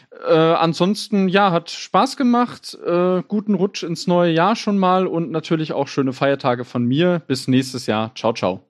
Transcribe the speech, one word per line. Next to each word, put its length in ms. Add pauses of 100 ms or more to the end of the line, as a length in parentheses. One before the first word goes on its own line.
(280)
Äh, 60
ansonsten, 960
ja, 220
hat 200
Spaß 460
gemacht. 680
Äh, 420
guten 280
Rutsch 280
ins 240
neue 260
Jahr 220
schon 220
mal 300
und 240
natürlich 420
auch 140
schöne 260
Feiertage 520
von 200
mir. 420
Bis 200
nächstes 380
Jahr. 300
Ciao, 180
ciao. 360